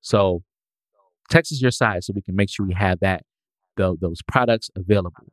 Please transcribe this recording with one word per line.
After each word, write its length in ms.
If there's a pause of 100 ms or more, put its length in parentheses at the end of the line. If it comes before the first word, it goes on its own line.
So 420 (840)
text 240
us 80
your 100
size 360
so 80
we 80
can 140
make 140
sure 160
we 80
have 260
that, 240 (520)
tho-, 240
those 220
products 520
available. 580